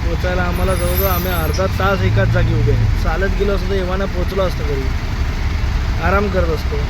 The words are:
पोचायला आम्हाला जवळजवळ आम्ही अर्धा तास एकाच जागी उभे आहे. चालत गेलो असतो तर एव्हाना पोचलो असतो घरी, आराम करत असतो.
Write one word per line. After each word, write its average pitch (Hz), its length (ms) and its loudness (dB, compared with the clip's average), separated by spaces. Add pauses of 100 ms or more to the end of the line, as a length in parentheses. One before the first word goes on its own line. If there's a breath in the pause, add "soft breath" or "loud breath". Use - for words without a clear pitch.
पोचायला 180 400 0
आम्हाला 180 320 0
जवळजवळ 185 340 0
आम्ही 180 220 0
अर्धा 165 340 0 (140)
तास 190 220 2
एकाच 185 260 4
जागी 175 320 2
उभे - 120 2
आहे. - 320 2
चालत 185 360 0
गेलो 202 160 0
असतो 143 140 -2
तर 202 60 0
एव्हाना 185 300 -2
पोचलो 190 380 -2
असतो - 200 -2
घरी, - 240 -2 (1160)
आराम 196 260 2
करत 175 260 0
असतो. - 220 -2 (120)